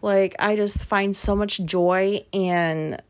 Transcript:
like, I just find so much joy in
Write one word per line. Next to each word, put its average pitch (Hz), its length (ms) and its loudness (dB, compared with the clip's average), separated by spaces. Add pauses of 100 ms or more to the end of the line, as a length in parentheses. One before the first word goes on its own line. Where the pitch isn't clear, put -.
like, 196 360 2
I 208 180 0
just 208 280 0
find 202 300 0
so 202 220 0
much 202 280 -2
joy 185 560 2 (120)
in 170 760 -2